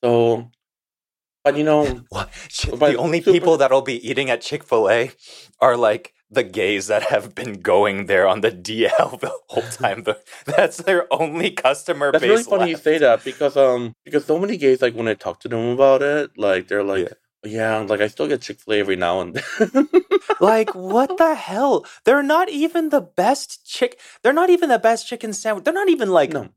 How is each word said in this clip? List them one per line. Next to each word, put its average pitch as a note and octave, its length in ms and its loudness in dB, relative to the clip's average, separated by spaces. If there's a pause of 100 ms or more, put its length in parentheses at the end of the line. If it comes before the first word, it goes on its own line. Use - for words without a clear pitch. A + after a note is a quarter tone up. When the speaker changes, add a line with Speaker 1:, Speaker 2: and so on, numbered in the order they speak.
Speaker 1:
So, A#2 480 2 (920)
but, C#3+ 140 2
you D3+ 60 0
know, D3 420 2
Speaker 2:
<laughs> - 40 -20
What? - 220 -10 (180)
Ch-, - 220 -6
Speaker 1:
but C#3+ 200 2
Speaker 2:
the D3 60 -2
only D#3+ 240 -2
Speaker 1:
super F#3+ 100 2
Speaker 2:
people E3 260 4
that'll C3+ 240 4
be A#2+ 260 -8
eating C3+ 220 -4
at A#2 120 -2
Chick-fil-A A#2 720 0 (480)
are, A#2+ 180 4
like, A2 360 0 (160)
the A#2+ 140 -2
gays G2 440 -2
that G#2+ 160 0
have G#2 320 -4
been A2 260 -10
going G2 460 0
there F#2+ 200 2
on G#2 140 0
the F#2 80 2
D G2+ 380 -4
L - 340 0
the - 100 -8 (160)
whole B2 160 -4
Speaker 1:
<laughs> A#2 80 -12
Speaker 2:
time. G2+ 320 -6
The, G#2 160 -4 (260)
that's - 320 0
their F3 360 -2
only D#3+ 380 -4
customer C#3+ 600 -2
Speaker 1:
That's D#3 120 2
Speaker 2:
base - 80 0
Speaker 1:
really A3+ 120 0
funny G3+ 140 -2
Speaker 2:
left. F3 140 0
Speaker 1:
you D#3+ 60 -6
say D#3 200 0
that B2 260 4
because, C3+ 320 -4
um, B2 380 2 (100)
because D3 220 -2
so D#3 140 0
many G3+ 180 -4
gays, C3+ 240 2
like, A#2+ 140 -2
when A2+ 120 -4
I A2 60 0
talk F#2 280 -8
to - 60 -14
them A2+ 220 -4
about C3+ 320 4
it, C#3+ 360 -2
like, F#2+ 300 0
they're G2+ 160 -2
like, G2 260 -4 (340)
Speaker 2:
Yeah. G#2+ 80 -12
Speaker 1:
"Yeah, A2 300 -2
like, G2+ 200 -2
I G#2+ 60 0
still - 200 -6
get C3+ 140 -4
Chick-fil-A G#2 380 -4
every G2 160 -2
now F2+ 260 -2
and E2+ 140 -8
then." A#3+ 580 -2
<laughs> E4+ 60 6 (420)
Speaker 2:
Like, A3 340 2
what A3+ 420 -2
the E4 180 4
hell? G#3+ 500 -2 (180)
They're C#4 200 4
not D#4 260 2
even D#4+ 400 -2
the C#4+ 120 2
best - 640 -4
chick-, - 340 -6 (220)
they're B3+ 120 2
not F4 160 2
even F4 200 4
the A#3 100 4
best A3+ 280 0
chicken A3+ 240 -10
sandwich. G#3 320 -6
They're D4+ 100 0
not G4 160 -2
even, C4+ 200 0
like, D#3 240 4
Speaker 1:
No. B2+ 240 -8